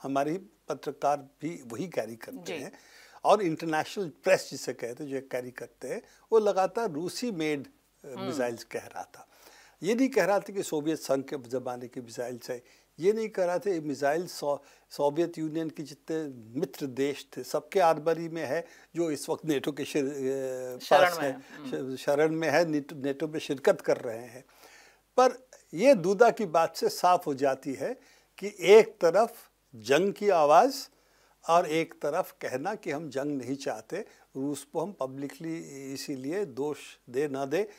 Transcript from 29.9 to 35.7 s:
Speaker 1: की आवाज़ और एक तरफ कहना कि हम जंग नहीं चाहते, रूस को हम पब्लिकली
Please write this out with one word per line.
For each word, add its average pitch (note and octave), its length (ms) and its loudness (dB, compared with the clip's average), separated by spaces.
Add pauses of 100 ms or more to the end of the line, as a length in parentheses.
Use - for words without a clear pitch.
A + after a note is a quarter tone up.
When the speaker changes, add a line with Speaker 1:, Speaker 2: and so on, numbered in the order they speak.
Speaker 1:
की G3+ 160 0
आवाज़ F3 580 6 (640)
और E3+ 200 4
एक D#3+ 240 0
तरफ D#3+ 480 -4
कहना C#3 340 -4
कि F#3+ 160 -8
हम D3+ 180 -6
जंग C#3 280 -4
नहीं B2+ 180 -6
चाहते, C3+ 420 -8 (400)
रूस C#3+ 360 -6
को D#3+ 80 -2
हम D#3+ 180 -4
पब्लिकली C#3 580 -8 (360)